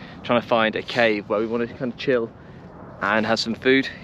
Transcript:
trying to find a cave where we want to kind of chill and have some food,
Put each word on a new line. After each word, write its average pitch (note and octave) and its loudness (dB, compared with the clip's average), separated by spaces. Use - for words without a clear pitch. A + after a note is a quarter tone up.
trying A#2+ 2
to - -2
find A2 2
a F2+ -4
cave G#2+ 0
where G#2+ 2
we A2+ 0
want A#2 -2
to A2+ -10
kind B2 -6
of - -20
chill A#2+ 0
and G#2+ 2
have A2+ 2
some A2+ -4
food, C3 4